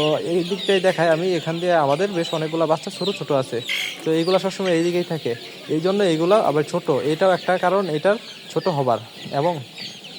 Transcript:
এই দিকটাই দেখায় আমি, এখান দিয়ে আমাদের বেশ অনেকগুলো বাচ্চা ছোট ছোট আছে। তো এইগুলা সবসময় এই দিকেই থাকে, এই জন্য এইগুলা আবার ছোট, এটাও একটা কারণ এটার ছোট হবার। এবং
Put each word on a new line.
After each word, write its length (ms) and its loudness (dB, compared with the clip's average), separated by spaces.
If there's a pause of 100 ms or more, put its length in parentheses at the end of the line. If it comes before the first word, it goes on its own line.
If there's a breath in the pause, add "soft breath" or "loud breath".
(320)
এই 120 2
দিকটাই 440 0
দেখায় 280 4
আমি, 120 -2 (120)
এখান 220 -4
দিয়ে 140 2 (100)
আমাদের 220 2 (100)
বেশ 100 0 (100)
অনেকগুলো 340 -2
বাচ্চা 260 0
ছোট 100 -4 (120)
ছোট 100 -8 (120)
আছে। 160 -6 (460)
তো 140 -2
এইগুলা 260 2
সবসময় 340 0
এই 100 2
দিকেই 240 0
থাকে, 200 -4 (380)
এই 160 0
জন্য 140 2 (120)
এইগুলা 260 4 (120)
আবার 220 2
ছোট, 160 -2 (240)
এটাও 260 4
একটা 200 0
কারণ 260 2 (140)
এটার 200 2 (340)
ছোট 140 -2 (120)
হবার। 220 2 (400)
এবং 140 2 (640)